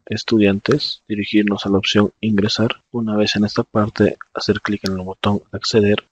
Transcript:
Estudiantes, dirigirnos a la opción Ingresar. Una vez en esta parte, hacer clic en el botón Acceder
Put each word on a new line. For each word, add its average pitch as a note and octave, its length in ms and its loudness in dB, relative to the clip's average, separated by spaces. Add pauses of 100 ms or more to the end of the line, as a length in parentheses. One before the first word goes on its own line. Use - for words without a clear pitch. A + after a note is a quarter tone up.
Estudiantes, G#2+ 1000 0
dirigirnos G#2 600 -2
a - 20 -2
la G2 100 2
opción G#2 420 2
Ingresar. A2 720 0
Una A2 260 -4
vez G#2 200 0
en G#2 80 2
esta A2 180 -2
parte, G#2+ 560 0 (160)
hacer G#2 260 -2
clic G#2 280 -4
en F#2+ 60 -4
el F#2 100 -6
botón G2 380 -2 (100)
Acceder G#2 600 2